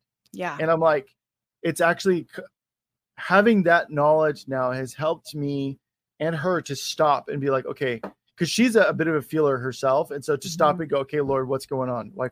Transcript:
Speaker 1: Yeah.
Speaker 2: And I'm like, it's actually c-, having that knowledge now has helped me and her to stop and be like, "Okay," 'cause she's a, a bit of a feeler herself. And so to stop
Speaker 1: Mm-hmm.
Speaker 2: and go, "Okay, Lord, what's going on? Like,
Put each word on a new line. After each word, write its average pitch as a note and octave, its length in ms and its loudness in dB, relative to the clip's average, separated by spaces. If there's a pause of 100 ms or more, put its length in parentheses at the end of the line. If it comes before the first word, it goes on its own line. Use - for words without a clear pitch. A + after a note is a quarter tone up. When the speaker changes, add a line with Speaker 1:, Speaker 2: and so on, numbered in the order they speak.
(340)
Speaker 1:
Yeah. F3 260 -8
Speaker 2:
And D#3+ 100 0
I'm D#3+ 120 2
like, D3+ 340 0 (480)
it's D#3+ 160 -2
actually F3 560 0
c-, F#3 60 -14 (760)
having G#3 460 4
that E3+ 260 4
knowledge D3+ 600 2
now B2+ 240 -2
has C3 200 -8
helped D#3 400 -6
me C#3+ 460 -6 (420)
and D#3+ 120 -2
her E3 280 -2
to C#3 140 -8
stop D3 520 -2
and D3 140 -6
be C#3 80 -2
like, C3 160 0
"Okay," B2 340 -4 (380)
'cause D#3+ 120 -2
she's A3+ 280 4
a, G3 60 6
a D#3+ 100 0
bit D#3+ 140 -2
of D#3+ 80 0
a D3+ 60 0
feeler C#3+ 360 0
herself. C3 540 -2
And C#3+ 120 -10
so D3 140 -2
to D3 100 -8
stop D#3+ 280 2
Speaker 1:
Mm-hmm. D3+ 60 -6
Speaker 2:
and D#3 80 -8
go, C#3+ 100 0
"Okay, C#3+ 200 -4
Lord, C3+ 300 0
what's C3+ 160 -4
going C3 240 -4
on? G#2+ 260 -8
Like, B2+ 160 -6